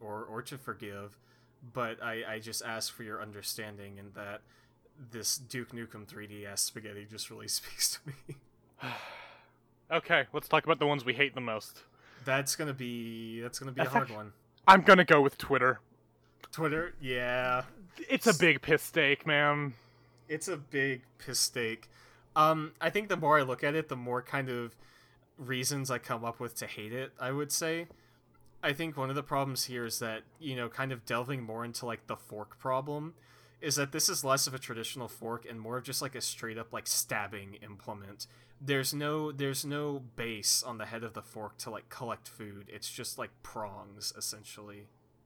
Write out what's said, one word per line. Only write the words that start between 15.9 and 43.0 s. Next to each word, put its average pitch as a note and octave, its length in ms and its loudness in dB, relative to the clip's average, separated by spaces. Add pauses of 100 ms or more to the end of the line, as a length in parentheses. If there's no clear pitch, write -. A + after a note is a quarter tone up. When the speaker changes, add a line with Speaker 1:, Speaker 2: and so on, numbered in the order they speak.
Speaker 1:
Twitter? D#3+ 480 -2
Yeah. B2+ 640 0 (460)
Speaker 2:
It's C4 180 2
a A3 60 8
big D#3 280 6
piss D3 200 4
steak, C#3+ 460 2
man. D3 460 4 (540)
Speaker 1:
It's D#3 200 -6
a F3+ 100 -2
big C3+ 460 -2 (160)
piss B2 200 -4
steak. A2+ 500 0 (460)
Um, D#3 360 6 (100)
I E3 80 2
think G#3 200 -2
the F3+ 80 2
more D3+ 200 6
I C#3+ 60 6
look B2+ 200 -2
at D3 120 2
it, D#3 140 -2
the C#3 60 -4
more B2 280 -4
kind C3+ 260 -4
of A#2+ 260 -4 (640)
reasons C3 540 -2
I A#2+ 80 0
come A#2 260 -4
up G#2+ 140 -6
with A#2+ 160 -6
to A2+ 100 -6
hate G#2+ 280 -10
it, C3 260 -6
I B2+ 120 -2
would C#3+ 200 -2
say. E3 360 -2 (760)
I D3 100 2
think D#3 240 -2
one C3 120 -2
of C#3 60 -2
the C#3+ 80 -2
problems C#3 420 0
here B2 200 -4
is A2+ 140 -4
that, A2 240 -6 (160)
you C#3 160 -6
know, A#2+ 140 -4
kind C3+ 220 -4
of A#2+ 140 -8
delving B2 380 -2
more A2+ 220 -6
into, A#2+ 200 -8
like, A2+ 220 -6
the A2 80 -4
fork - 420 -12
problem, D3 560 -2 (480)
is C#3+ 140 0
that C#3+ 160 0
this D3+ 180 2
is - 140 -2
less C3+ 240 4
of C3 60 -6
a C3 60 -6
traditional A2+ 500 -8
fork A#2 380 -8
and A2+ 120 -10
more A2+ 180 -4
of B2 60 -4
just, C3 180 -4
like, C3 140 -6
a A#2 60 -6
straight - 360 -6
up, A2+ 140 -10
like, A2 160 -8
stabbing G2+ 720 -2
implement. G2+ 640 -14 (360)
There's C3+ 320 0
no, D3+ 400 -2
there's C3+ 320 -2
no C#3+ 380 -4 (120)
base A2+ 480 0
on A#2+ 140 -8
the G#2+ 80 -8
head A2+ 180 -8
of A2+ 100 -10
the A2 80 -10
fork G#2+ 380 -12
to, - 100 -10
like, G#2+ 200 -10
collect A#2 400 -8
food. G2+ 400 -14
It's - 200 -10
just, - 280 -10